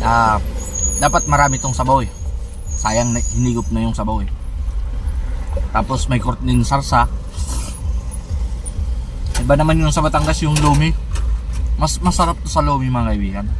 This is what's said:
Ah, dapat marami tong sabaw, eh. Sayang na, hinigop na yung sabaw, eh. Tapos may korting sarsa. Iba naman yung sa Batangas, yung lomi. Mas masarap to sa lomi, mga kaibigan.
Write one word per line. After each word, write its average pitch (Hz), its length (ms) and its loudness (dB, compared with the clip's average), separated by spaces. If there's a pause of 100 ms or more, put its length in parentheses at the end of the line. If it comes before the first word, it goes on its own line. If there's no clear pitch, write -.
Ah, 113 400 4 (560)
dapat - 320 2
marami 143 240 4
tong 127 160 -4
sabaw, 131 320 2
eh. 104 80 -4 (560)
Sayang 117 480 0
na, 113 80 0
hinigop 117 480 0
na 113 160 0
yung 113 80 -2
sabaw, 107 240 -2
eh. 101 80 -2 (1400)
Tapos 123 400 -2
may 120 80 2
korting 123 480 2
sarsa. 135 400 2 (2250)
Iba 127 160 4
naman 156 240 4
yung 156 160 4
sa 160 80 2
Batangas, 151 400 2
yung 151 160 4
lomi. 151 320 6 (880)
Mas 151 240 0
masarap 175 400 2
to - 80 -6
sa 165 80 2
lomi, 139 320 2
mga 117 240 2
kaibigan. 101 320 -2 (120)